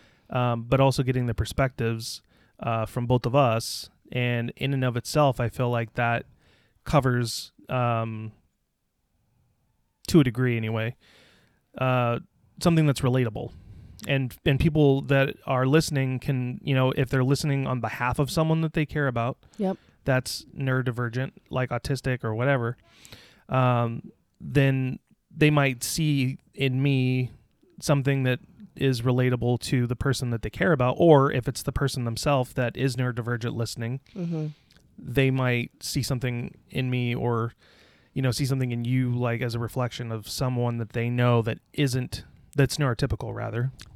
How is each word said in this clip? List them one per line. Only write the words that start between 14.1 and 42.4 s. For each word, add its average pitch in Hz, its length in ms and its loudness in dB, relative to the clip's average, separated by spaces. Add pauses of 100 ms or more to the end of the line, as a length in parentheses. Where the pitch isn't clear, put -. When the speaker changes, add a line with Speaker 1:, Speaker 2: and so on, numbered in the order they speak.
Speaker 1:
and 143 140 4
people 147 440 4
that 135 340 0 (100)
are 131 200 0
listening 135 520 2
can, 127 440 -4
you 139 120 0
know, 131 180 4
if 131 180 -2
they're 131 140 2
listening 139 420 0
on 127 140 -2
behalf 120 380 -2
of 135 120 0
someone 160 320 2
that 156 100 -2
they 156 140 -2
care 147 200 -2
about, 120 320 -2 (200)
Speaker 2:
Yep. 196 180 -2 (280)
Speaker 1:
that's - 400 -2 (120)
neurodivergent, 127 760 -2 (180)
like 127 200 -2
autistic 127 540 -4
or 110 100 -2
whatever, 120 420 0 (720)
um, 120 600 0 (300)
then 135 580 0 (360)
they 151 160 4
might 139 340 2
see 143 540 0 (160)
in 135 280 0
me 127 480 2 (500)
something 139 440 2
that 127 160 0 (340)
is 131 280 0
relatable 123 580 0
to 123 260 0
the 120 100 -4
person 131 340 -2
that 117 120 -4
they 110 80 -6
care 190 220 0
about, 127 260 2
or 147 320 8
if - 160 -2
it's - 160 -6
the 135 100 -4
person 131 320 -4
themselves 127 500 -2
that 123 220 -4
is 131 200 -2
neurodivergent 120 580 -4
listening, 117 460 -6 (160)
Speaker 2:
Mm-hmm. 165 300 -4 (520)
Speaker 1:
they 131 320 0
might 127 400 0 (120)
see - 200 -4
something 123 520 -6 (160)
in 127 200 -4
me 123 240 -2
or, 117 380 -2 (640)
you 135 80 -2
know, 131 80 2
see 135 160 -2
something 127 260 -2
in 120 120 -4
you, 127 260 0
like, 120 320 -2
as 117 120 -4
a 117 40 -4
reflection 117 520 -6
of 110 180 -8
someone 120 500 -2
that 113 120 -8
they 120 200 -2
know 123 320 4
that - 160 -4 (140)
isn't, 131 520 0 (320)